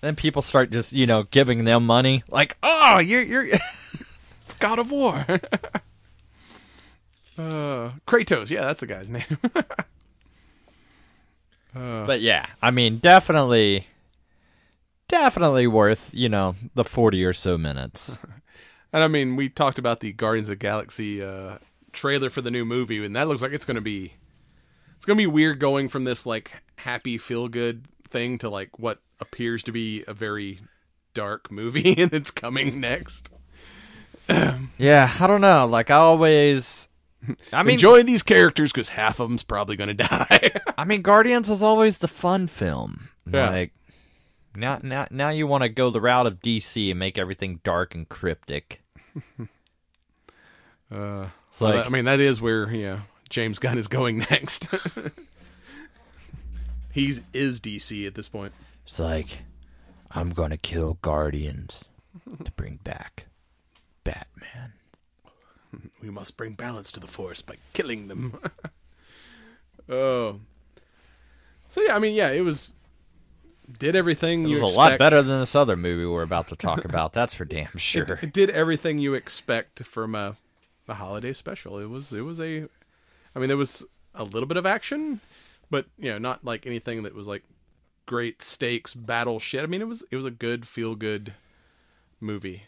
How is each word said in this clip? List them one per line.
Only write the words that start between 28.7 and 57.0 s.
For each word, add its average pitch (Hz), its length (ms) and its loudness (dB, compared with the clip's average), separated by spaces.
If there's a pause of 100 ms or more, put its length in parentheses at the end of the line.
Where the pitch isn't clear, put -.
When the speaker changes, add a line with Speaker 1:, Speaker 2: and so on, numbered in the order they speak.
Speaker 2:
what 110 200 -4 (200)
appears 117 460 -6
to 120 60 -10
be 110 360 -6
a 107 80 -14
very 104 440 -8 (540)
dark 104 380 -8
movie, 123 440 0
<laughs> 165 60 2
and 180 100 2
it's 151 200 -4
coming 135 500 -4
next. - 500 -8 (960)
<clears throat> - 20 -20 (500)
Speaker 1:
Yeah, 139 400 8
I 180 80 6
don't 202 140 6
know. 170 260 8
Like, 117 240 2
I 143 60 8
always, 156 920 6 (640)
I 156 80 2
mean, 233 120 6
Speaker 2:
Enjoy 240 280 12
these 240 220 4
characters 175 500 6
'cause 120 160 -2
half 110 300 -2
of 120 100 -2
'em's 117 140 -2
probably 104 320 -2
gonna 101 180 -4
<laughs> - 0 -
die. - 560 4 (300)
Speaker 1:
I 147 60 -2
mean, 202 180 -2
Guardians 220 440 6
was 202 140 0
always 220 380 4
the 170 80 -2
fun 185 400 -2
film. 60 640 -6 (220)
Speaker 2:
Yeah. 123 200 2
Speaker 1:
Like, 92 200 -2 (840)
now, 120 260 -6
now, 135 300 -6
now 139 180 -2
you 156 160 -2
wanna 139 240 2
go 123 220 2
the 110 100 -2
route 123 240 4
of 98 160 -4
D 113 180 -2
C 104 300 -4
and 90 100 -4
make 92 200 -4
everything 92 440 -6
dark 90 300 -2
and 82 160 -12
cryptic. - 720 -8 (560)
Speaker 2:
<laughs> 113 100 -14 (1400)
Uh, 101 360 -10 (240)
Speaker 1:
It's - 100 -6
Speaker 2:
well, 110 140 4
Speaker 1:
like 117 100 0
Speaker 2:
I 123 40 -10
mean, 127 160 0
that 139 140 2
is 135 220 2
where, 110 300 -2
you 110 140 -6
know, 98 140 -8 (300)
James 113 300 -4
Gunn 123 180 -2
is 107 100 -6
going 123 300 -2
<laughs> 113 140 -4
next. - 380 -2 (2250)
He's, 139 300 -4 (120)